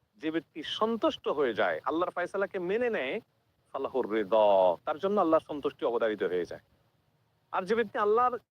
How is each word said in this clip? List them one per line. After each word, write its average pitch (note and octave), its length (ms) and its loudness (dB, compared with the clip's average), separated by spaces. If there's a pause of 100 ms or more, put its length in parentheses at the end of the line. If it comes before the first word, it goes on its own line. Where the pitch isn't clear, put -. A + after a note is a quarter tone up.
(160)
যে D#3 140 -6
ব্যক্তি D#3+ 320 -8
সন্তুষ্ট A3+ 680 -2
হয়ে C#3 260 0
যায়, F#2 300 0
আল্লাহর E3 260 -2
ফয়সালাকে G3 480 -6
মেনে G#3 320 -2
নেয়, E3+ 300 -4 (520)
ফালাহুর B2+ 400 -2
রিদা, G2+ 720 4
তার D3+ 140 -4
জন্য G3 220 0
আল্লাহর D#3+ 280 2
সন্তুষ্টি D3 380 -4
অবধারিত A2 360 0
হয়ে F2+ 220 -2
যায়। D#2+ 160 -12 (920)
আর F#3 100 -2
যে F#3+ 120 -2
ব্যক্তি A3 240 -2
আল্লাহর A#3 400 2 (120)